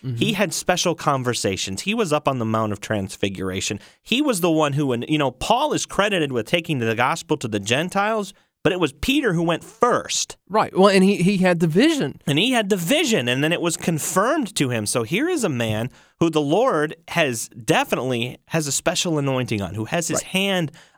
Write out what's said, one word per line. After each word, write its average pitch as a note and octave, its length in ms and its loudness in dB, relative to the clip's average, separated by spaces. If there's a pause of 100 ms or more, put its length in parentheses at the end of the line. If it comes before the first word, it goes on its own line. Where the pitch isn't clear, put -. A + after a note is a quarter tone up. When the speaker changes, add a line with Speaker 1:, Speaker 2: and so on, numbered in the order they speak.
Speaker 1:
Mm-hmm. B2+ 120 -6
Speaker 2:
He G3+ 180 0
had F#3+ 180 0
special - 420 0
conversations. A#2 880 -2
He G3+ 120 -2
was G#3+ 180 0
up D3+ 160 0
on C3+ 100 0
the A#2 60 0
Mount A2 280 0
of G2 80 -6
Transfiguration. F#2+ 1000 -4 (220)
He A#3 180 0
was B3 220 0
the F3+ 80 2
one D#3 240 2
who, C#3 200 0 (140)
you D#3 80 2
know, C#3+ 140 2
Paul C4 420 -2
is E3 140 -2
credited G3 460 -2
with A#2 140 -2
taking E3 320 -2
the A2+ 160 0
gospel D3 440 -2
to - 100 -8
the G#2+ 100 -4
Gentiles, F#3+ 760 -2 (280)
but D#3 120 0
it F3+ 60 -4
was D3+ 120 2
Peter C4+ 400 0
who E3 100 0
went E3 220 -2
first. - 720 -2 (100)
Speaker 1:
Right. G3 300 0
Well, F#3+ 140 8
and F#3+ 120 6
he, G3 200 6
he G3 160 2
had F3+ 220 4
the F3+ 60 4
vision. G#3 600 2
Speaker 2:
And D3 120 2
he A3+ 120 2
had A3+ 180 2
the G#3 80 2
vision, G#3 500 0
and B2+ 160 2
then D#3+ 120 2
it C3 80 -2
was E3+ 160 0
confirmed G#3 800 0
to C#3 120 0
him. A#2 160 -2
So A#2+ 180 -2
here G#3+ 280 -2
is D#4 140 -2
a G3 40 0
man A#2 400 -2 (300)
who E3 100 2
the D#3 140 2
Lord D#3+ 520 2 (140)
has C3+ 400 -2
definitely B2+ 880 -2 (120)
has E3 180 -2
a C#3 60 -4
special E3 440 -2
anointing B2+ 460 -2
on, F2+ 140 -6
who A2 100 -4
has E3 220 -4
his - 100 -2
Speaker 1:
Right. - 80 -6
Speaker 2:
hand F#3+ 460 -2 (260)